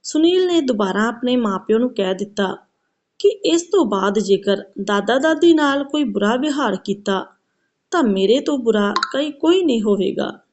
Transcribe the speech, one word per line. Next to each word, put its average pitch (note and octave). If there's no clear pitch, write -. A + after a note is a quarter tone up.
ਸੁਨੀਲ F4
ਨੇ E4+
ਦੁਬਾਰਾ G#3
ਆਪਣੇ B3
ਮਾਪਿਓ G#3+
ਨੂੰ B3
ਕਹਿ F#3+
ਦਿੱਤਾ G3
ਕਿ G4+
ਇਸ E4+
ਤੋਂ F4
ਬਾਅਦ G3
ਜੇਕਰ G3
ਦਾਦਾ-ਦਾਦੀ C4+
ਨਾਲ C#4+
ਕੋਈ D4
ਬੁਰਾ G3+
ਵਿਹਾਰ C4+
ਕੀਤਾ, G3
ਤਾਂ E4+
ਮੇਰੇ G3+
ਤੋਂ D4
ਬੁਰਾ G#3
ਕਈ C#4+
ਕੋਈ F4
ਨਹੀਂ A#3
ਹੋਵੇਗਾ। -